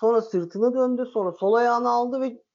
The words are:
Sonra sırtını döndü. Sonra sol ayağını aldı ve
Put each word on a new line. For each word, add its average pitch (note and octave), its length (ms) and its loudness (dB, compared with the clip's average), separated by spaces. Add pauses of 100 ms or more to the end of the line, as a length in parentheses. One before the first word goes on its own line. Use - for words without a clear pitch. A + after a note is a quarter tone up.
Sonra A3+ 220 2
sırtını G3+ 520 -2
döndü. B3+ 380 0
Sonra F#3+ 200 -2
sol G3 220 0
ayağını A#3+ 360 2
aldı A#3+ 300 -2
ve B3+ 220 -6 (120)